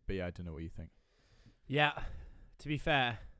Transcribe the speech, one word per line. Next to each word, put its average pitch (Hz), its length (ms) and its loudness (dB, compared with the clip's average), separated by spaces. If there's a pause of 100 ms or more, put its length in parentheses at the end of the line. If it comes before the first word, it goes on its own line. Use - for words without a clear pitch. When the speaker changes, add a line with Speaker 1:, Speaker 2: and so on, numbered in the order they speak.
Speaker 1:
but 98 80 0
yeah, 90 100 0
I 87 60 -2
don't 87 160 -6
know 82 60 -6
what 78 100 -6
you 85 60 -4
think. 80 200 -8 (800)
Speaker 2:
Yeah, 143 240 6 (680)
to - 100 -10
be 147 120 0
fair, 127 400 4 (200)